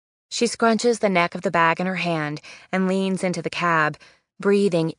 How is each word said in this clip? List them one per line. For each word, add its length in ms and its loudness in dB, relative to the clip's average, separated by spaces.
She 160 -2
scrunches 540 0
the 100 0
neck 240 0
of 80 -10
the 100 -2
bag 280 2
in 80 -2
her 80 -4
hand 460 -4
and 160 0
leans 360 -2
into 180 -4
the 80 -6
cab, 480 0
breathing 600 2